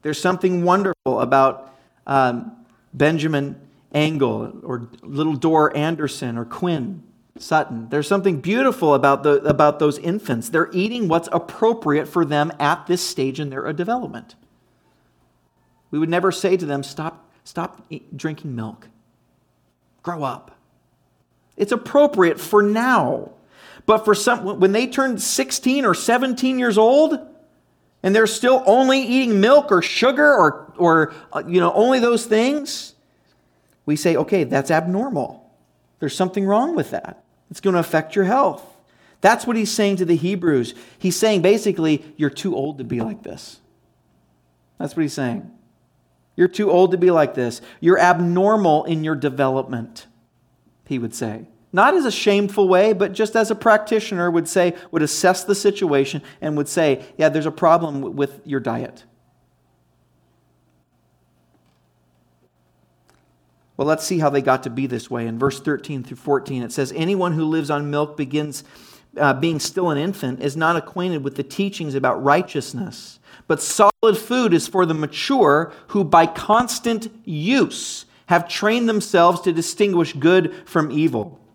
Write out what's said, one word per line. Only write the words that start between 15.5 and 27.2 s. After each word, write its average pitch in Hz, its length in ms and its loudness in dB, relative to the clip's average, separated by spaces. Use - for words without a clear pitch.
We 147 80 -2
would 160 80 0
never 175 240 0
say 185 240 0
to 175 100 -4
them, 143 160 -4
"Stop, - 480 -12
stop - 460 -12
e-, 156 120 -14
drinking 151 400 -8
milk. 110 320 -12
Grow 170 200 -8
up." 123 300 -10
It's 202 160 -4
appropriate 220 680 2
for 208 220 2
now. 208 680 0
But 220 200 4
for 208 100 4
some, 208 440 -2
when 190 140 4
they 233 140 0
turn 254 320 -2
sixteen 262 680 -2
or 196 80 2
seventeen 254 680 0
years 233 200 2
old, 277 400 4